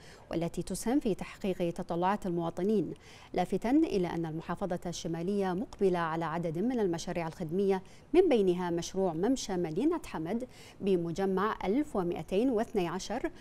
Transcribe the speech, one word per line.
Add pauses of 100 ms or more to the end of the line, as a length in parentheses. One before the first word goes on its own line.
(320)
والتي
تسهم
في
تحقيق
تطلعات
المواطنين، (400)
لافتا
إلى
أن
المحافظة
الشمالية
مقبلة
على
عدد
من
المشاريع
الخدمية، (300)
من
بينها
مشروع
ممشى
مدينة
حمد (340)
بمجمع
ألف
ومائتين
واثني
عشر،